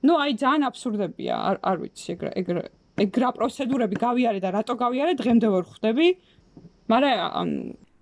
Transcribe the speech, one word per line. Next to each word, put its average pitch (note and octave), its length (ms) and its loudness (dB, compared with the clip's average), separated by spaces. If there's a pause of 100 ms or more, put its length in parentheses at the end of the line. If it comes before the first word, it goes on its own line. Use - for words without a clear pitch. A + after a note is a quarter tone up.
ნუ, D4 100 6
აი, D4 200 2
ძალიან C4+ 300 2
აბსურდებია, G#3 720 -4
არ, A#1 240 0
არ F#3 180 0
ვიცი, - 320 -12
ეგრე, F3 220 -6
ეგრე, F3 320 -4 (340)
ეგრა A3 340 0
პროცედურები A#3+ 640 -2
გავიარე A#3+ 440 0
და F#3 120 -2
რატო G#3+ 240 -2
გავიარე, B3+ 380 0
დღემდე A#3 360 4
ვერ F#3 140 2
ხვდები. A3+ 440 0 (720)
მაგრამ, A#3+ 380 2 (100)
ანუ E3+ 260 -2 (460)